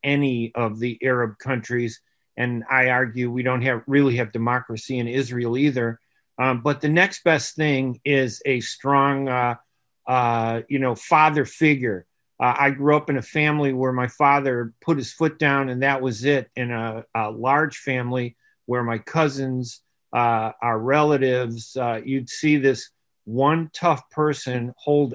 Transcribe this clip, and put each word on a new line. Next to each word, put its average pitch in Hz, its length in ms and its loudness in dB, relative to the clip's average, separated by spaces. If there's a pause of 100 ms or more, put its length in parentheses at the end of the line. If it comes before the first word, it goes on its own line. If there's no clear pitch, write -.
any 135 540 0
of 110 240 -2
the 117 220 -4
Arab 123 360 -2
countries. 120 640 -4 (360)
And 120 320 -4
I 127 200 2
argue 123 420 0
we 123 140 -4
don't 127 180 0
have, 123 240 -2
really 135 300 4
have 113 160 -2
democracy 120 640 -4
in 120 80 -2
Israel 120 500 -2
either. 123 440 0 (380)
Um, 127 220 2
but 139 200 0
the 151 80 -2
next 180 360 2
best 160 300 2
thing 135 500 0
is 135 420 0
a 131 140 0
strong, 139 680 0
uh, 123 280 0 (500)
uh, 117 640 0
you 139 120 -2
know, 127 140 0
father 151 500 4
figure. 127 640 0 (340)
Uh, 123 180 2
I 139 120 2
grew 139 260 2
up 147 140 -2
in 139 60 0
a 120 60 -2
family 151 500 0
where 127 200 0
my 127 160 -2
father 135 720 2
put 165 160 0
his 131 160 -8
foot 156 260 -2
down 139 300 2
and 127 140 -4
that 135 200 0
was 117 220 -4
it. 139 320 0
In 120 160 -4
a, 113 320 -6 (100)
a 107 160 -2
large 135 480 0
family 123 580 -4 (300)
where 123 160 -2
my 117 160 -4
cousins, 135 840 -4 (300)
uh, 117 480 0
our 117 180 -2
relatives, 127 960 0
uh, 117 280 -2
you'd 131 240 -4
see 151 280 2
this 131 340 0 (340)
one 147 480 0
tough 160 380 -2
person 127 640 -4
hold 147 380 0